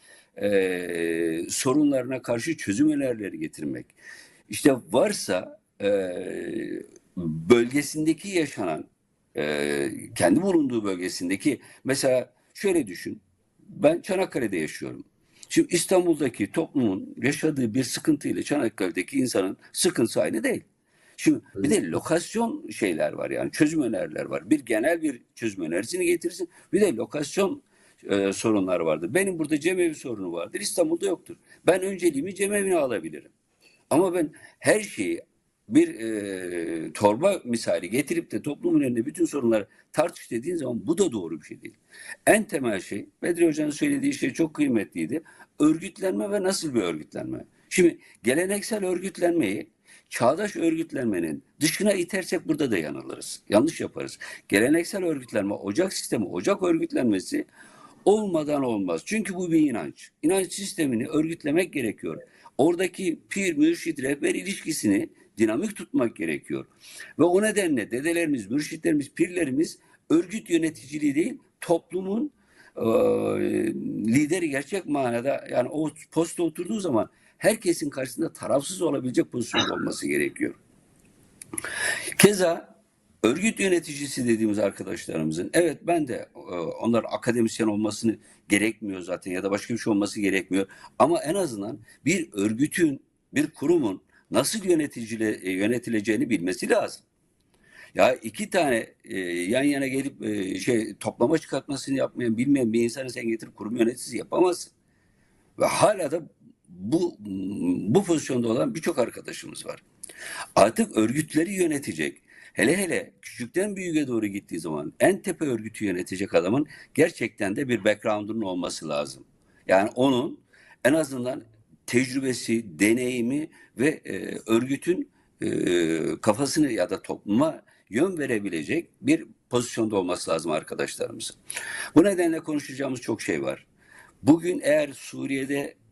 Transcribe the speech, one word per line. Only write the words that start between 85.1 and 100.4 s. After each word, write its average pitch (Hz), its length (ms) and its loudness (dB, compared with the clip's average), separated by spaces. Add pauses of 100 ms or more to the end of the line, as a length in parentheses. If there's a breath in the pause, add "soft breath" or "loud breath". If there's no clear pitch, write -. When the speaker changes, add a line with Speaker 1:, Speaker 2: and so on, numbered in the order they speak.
Speaker 1:
evet, 165 300 2
ben 170 260 0
de, 98 260 -8
e, 73 200 -14 (260)
onlar 117 300 2
akademisyen 113 560 0
olmasını 107 520 0 (300 soft breath)
gerekmiyor 104 520 0
zaten 87 320 -8
ya 92 100 -4
da 98 80 -2
başka 101 240 -4
bir 110 40 -2
şey 117 140 0
olması 101 280 0
gerekmiyor. 95 460 0 (320 loud breath)
Ama 156 240 4
en 151 120 -2
azından 120 440 -4 (260 soft breath)
bir 170 280 2
örgütün, 131 680 2 (340)
bir 156 160 2
kurumun 139 520 0 (280 soft breath)
nasıl 143 340 0
yöneticile-, 117 800 0
e, 92 80 -4
yönetileceğini 110 800 0
bilmesi 90 400 -2
lazım. 175 320 0 (920 loud breath)
Ya 104 200 6
iki 156 360 -8
tane, 143 440 0 (100)
e, - 160 -8
yan 90 420 0
yana 139 240 0
gelip, 135 360 -4
e, 101 360 -4